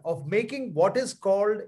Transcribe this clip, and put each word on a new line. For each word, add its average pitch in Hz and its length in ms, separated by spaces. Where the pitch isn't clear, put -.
of 156 240
making 233 460
what 170 240
is 175 160
called 202 540